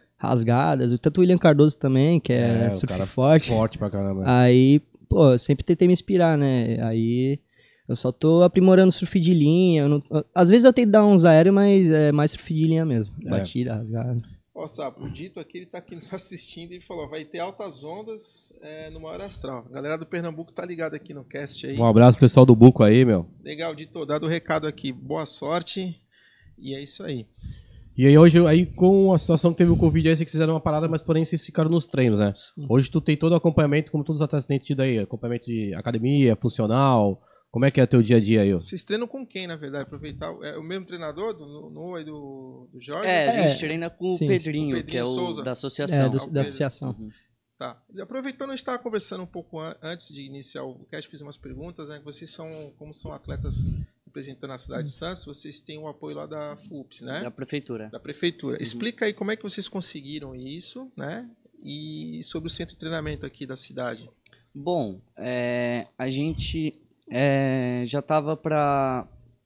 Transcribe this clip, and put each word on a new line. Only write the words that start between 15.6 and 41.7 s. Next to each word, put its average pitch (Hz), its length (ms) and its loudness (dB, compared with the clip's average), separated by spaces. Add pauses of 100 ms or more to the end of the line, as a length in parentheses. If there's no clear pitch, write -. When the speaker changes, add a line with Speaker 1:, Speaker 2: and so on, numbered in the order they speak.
Speaker 3:
tá 180 120 -20
aqui 180 180 -18
nos - 160 -18
<laughs> - 20 -10
assistindo 170 600 -12
e 180 80 -20
falou, 156 280 -12
vai 156 140 -12
ter 151 160 -14
altas 185 440 -12
ondas, 214 680 -14 (100)
é, 156 280 -18
no 156 100 -18
Maior 160 220 -14
Astral. 135 440 -12
A 127 80 -20
galera 143 240 -8
do 160 80 -14
Pernambuco 170 460 -10
tá 175 140 -10
ligada 165 320 -8
aqui 151 160 -18
no 139 100 -16
cast - 420 -12
aí. 135 140 -6
Speaker 2:
Um 117 60 4
abraço 117 320 8
pro 131 100 8
pessoal 127 180 8
do 123 100 8
Buco 120 280 8
aí, 113 220 6
meu. 95 200 0 (160)
Speaker 3:
Legal, 156 320 -8
Dito, 156 320 -12
dado 151 200 -4
o 156 40 -4
recado 160 380 -4
aqui, 143 240 -8
boa 139 340 -8
sorte. 175 680 -6 (640)
E 135 180 -12
é 139 80 -14
isso - 200 -16
aí. 127 220 -8 (720)
Speaker 2:
E 123 80 4
aí 143 120 10
hoje, 170 280 10
aí 165 200 4
com 190 480 4
a 170 40 2
situação 170 340 0
que 160 60 -6
teve 170 140 4
o 170 60 4
covid 160 320 2
aí, 160 60 4
vocês 156 140 -4
fizeram 160 240 0
uma 160 60 -2
parada, 156 300 -2
mas 160 120 -2
porém 160 220 0
vocês 156 220 -4
ficaram 160 240 -2
nos 165 180 0
treinos, 120 320 2
né? 101 160 2
Speaker 1:
Sim. - 340 -16
Speaker 2:
Hoje 123 220 4
tu 160 100 0
tem 151 140 0
todo 160 160 0
o 175 40 4
acompanhamento, 156 560 0
como 147 120 -4
todos 156 180 -4
os 151 40 0
atletas 143 200 -4
têm 139 120 -2
tido 131 240 -4
aí, 127 180 0
acompanhamento 117 460 -6
de 107 280 -6
academia, 120 600 2
funcional, 117 840 0 (300)
como 120 140 0
é 139 60 4
que 143 100 2
é 123 40 6
teu 123 180 4
dia 117 140 4
a - 20 6
dia 107 220 4
aí, 98 120 4
ô? 87 60 0
Speaker 3:
Vocês 180 260 -10
treinam 220 220 -6
com 269 180 -14
quem, 185 220 -12
na 165 100 -10
verdade? 143 260 -10
Aproveitar, 147 500 -14 (100)
é 151 140 -12
o 160 60 -14
mesmo 180 220 -10
treinador 170 480 -10
do, 160 120 -18
do 151 260 -20